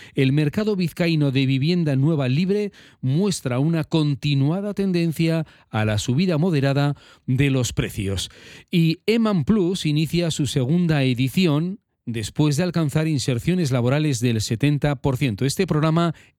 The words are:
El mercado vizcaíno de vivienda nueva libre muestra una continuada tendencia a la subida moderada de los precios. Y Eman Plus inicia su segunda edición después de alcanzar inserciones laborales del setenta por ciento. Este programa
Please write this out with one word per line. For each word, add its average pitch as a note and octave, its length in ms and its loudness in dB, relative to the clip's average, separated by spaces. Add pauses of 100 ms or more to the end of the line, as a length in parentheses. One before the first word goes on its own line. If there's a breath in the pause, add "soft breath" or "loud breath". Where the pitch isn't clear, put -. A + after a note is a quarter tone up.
(140 loud breath)
El C3+ 180 2
mercado E3+ 440 0
vizcaíno E3 560 0
de C3+ 140 2
vivienda D3 500 0
nueva C#3 320 2
libre G3 420 0 (300 loud breath)
muestra C#3 580 -2
una D#3+ 240 0
continuada D3 920 0
tendencia E3 720 0 (240 loud breath)
a G#2+ 160 0
la G#2+ 100 0
subida D#3 400 0
moderada C#3+ 600 0 (300 loud breath)
de C3 240 2
los C3 220 0
precios. G2 540 -4 (460 loud breath)
Y E3 340 2
Eman G#3+ 380 2
Plus F#3+ 420 0
inicia D#3 460 0
su C#3+ 160 -2
segunda D3+ 560 0
edición D3 760 0 (280)
después B2 500 -2
de F3 80 0
alcanzar D#3+ 420 0
inserciones D3+ 640 -2
laborales C3+ 480 0
del A2+ 220 0
setenta C#3+ 560 0
por C3 200 -2
ciento. A#2+ 280 -2
Este C#3 200 0
programa D#3+ 480 2 (260 loud breath)